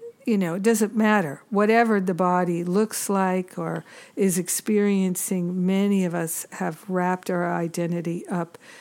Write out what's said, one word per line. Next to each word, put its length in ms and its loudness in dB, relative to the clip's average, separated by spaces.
you 140 0
know, 160 0
it 80 -6
doesn't 320 2
matter. 560 2
Whatever 500 4
the 140 -2
body 480 2
looks 480 -2
like 480 0
or 260 -6
is 240 2
experiencing, 1300 0
many 380 2
of 100 -2
us 380 -4
have 360 -6
wrapped 420 -2
our 220 -2
identity 760 -4
up 280 -6